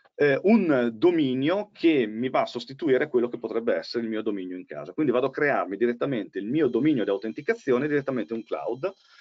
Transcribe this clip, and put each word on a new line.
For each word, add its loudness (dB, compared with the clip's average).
eh, 2
un 4
dominio 0
che 2
mi -4
va 2
a -2
sostituire -2
quello 2
che -10
potrebbe -2
essere -4
il -6
mio -4
dominio -6
in -14
casa. -12
Quindi 0
vado 2
a -4
crearmi 0
direttamente -2
il -6
mio 2
dominio 2
di 0
autenticazione, -2
direttamente -2
un -6
cloud, -6